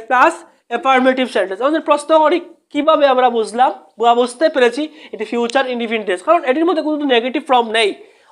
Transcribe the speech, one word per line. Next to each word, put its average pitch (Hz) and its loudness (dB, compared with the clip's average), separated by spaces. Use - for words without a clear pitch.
প্লাস 269 4
অ্যাফার্মেটিভ 254 0
সেন্টেন্স। 190 -4
আমাদের 302 0
প্রশ্ন 311 2
করি 311 2
কিভাবে 294 2
আমরা 254 2
বুঝলাম 233 0
বা 233 4
বুঝতে 247 0
পেরেছি 269 0
এটি - -10
ফিউচার 240 -2
ইনডেফিনিট 226 -6
টেন্স? 180 -4
কারণ 330 0
এটির 277 0
মধ্যে 330 -2
কোনো 294 -4
নেগেটিভ 254 -2
ফর্ম 240 0
নেই। 214 0